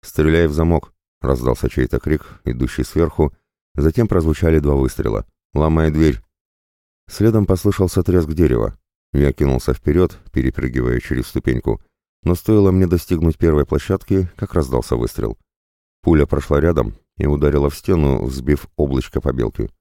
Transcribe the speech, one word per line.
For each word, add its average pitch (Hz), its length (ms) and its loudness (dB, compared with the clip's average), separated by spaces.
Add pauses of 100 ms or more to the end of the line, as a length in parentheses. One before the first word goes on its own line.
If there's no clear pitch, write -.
«Стреляй 80 440 2
в 73 60 0
замок!», 82 400 0 (280)
раздался 62 500 -2
чей-то 62 280 -2
крик, - 280 -4 (180)
идущий 62 400 -4
сверху, 78 500 0 (400)
затем 80 340 2
прозвучали 80 500 2
два 71 160 0
выстрела. 60 520 -4 (280)
«Ломай 80 360 2
дверь!» 76 300 2 (880)
Следом 107 380 2
послышался 95 560 0
треск 87 260 2
дерева. 65 500 0 (340)
Я 69 200 2
кинулся 67 400 0
вперед, 80 460 0 (140)
перепрыгивая 62 680 -2
через - 280 -6
ступеньку, 60 520 -4 (420)
но 87 120 2
стоило 101 380 2
мне 92 140 4
достигнуть 82 520 0
первой 76 260 2
площадки, 92 720 -2
как - 160 -10
раздался 64 440 -2
выстрел. 57 420 -6 (640)
Пуля 76 240 4
прошла 71 340 0
рядом 73 340 0 (220)
и - 100 -4
ударила 71 440 2
в - 60 -12
стену, 71 480 0
взбив 67 420 -4 (100)
облачко 67 440 -4
побелки. 58 500 -4 (100)